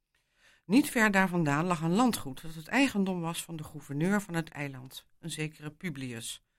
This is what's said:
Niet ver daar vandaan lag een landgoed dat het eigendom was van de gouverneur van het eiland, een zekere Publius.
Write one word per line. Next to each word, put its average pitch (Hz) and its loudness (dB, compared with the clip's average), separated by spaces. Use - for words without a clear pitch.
Niet 262 4
ver 220 4
daar 190 4
vandaan 160 2
lag 175 0
een 165 2
landgoed 214 0
dat 160 -12
het 160 -14
eigendom 196 2
was 165 -4
van 165 -10
de 151 -8
gouverneur 160 0
van 170 -10
het 160 -2
eiland, 135 -12
een 165 -10
zekere 151 -8
Publius. 135 -10